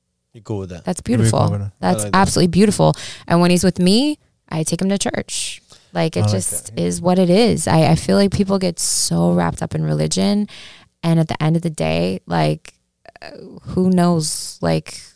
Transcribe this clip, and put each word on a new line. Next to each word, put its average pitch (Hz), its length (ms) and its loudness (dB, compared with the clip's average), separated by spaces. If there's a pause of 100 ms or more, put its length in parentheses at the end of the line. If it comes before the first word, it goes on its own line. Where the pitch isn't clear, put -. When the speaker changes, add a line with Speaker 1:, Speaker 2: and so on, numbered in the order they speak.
(320)
Speaker 1:
You're 113 100 -20
cool 107 180 -4
with 92 100 -8
that? 87 140 -12
Speaker 2:
that's - 220 -6
Speaker 3:
You're 247 120 0
cool 113 60 4
Speaker 2:
beautiful. 127 260 2
Speaker 3:
with 202 120 -4
it. 202 180 -8
Speaker 2:
That's 180 200 0
Speaker 1:
I - 40 -4
like 196 80 -4
that. 185 60 4
Speaker 2:
absolutely 190 300 2
beautiful. 170 460 4 (320)
And 170 140 2
when 175 100 4
he's 180 140 2
with 180 160 2
me, 240 380 2 (300)
I 160 140 -4
take 170 180 -4
him 190 100 0
to 196 80 0
church. - 640 -6 (300)
Like, 165 240 -2
it - 40 0
Speaker 3:
I - 20 2
like 107 100 2
Speaker 2:
just - 400 -4
Speaker 3:
that, - 80 -8
yeah. 175 60 -2
Speaker 2:
is 175 140 -4
what 180 180 2
it 175 120 4
is. 190 360 2
I, 160 240 4
I 165 60 6
feel 196 200 0
like 202 140 4
people 196 300 0
get 175 180 -4
so - 540 0
wrapped - 280 -2
up - 140 -6
in - 100 -4
religion. 180 600 0 (560)
And 165 160 2
at 160 80 2
the - 160 -6
end 156 140 2
of 165 60 -2
the 170 80 -4
day, 175 560 -2
like, 160 480 -2 (460)
uh, - 100 -18 (320)
who 185 280 0
knows, 175 720 0
like, 165 400 -4 (160)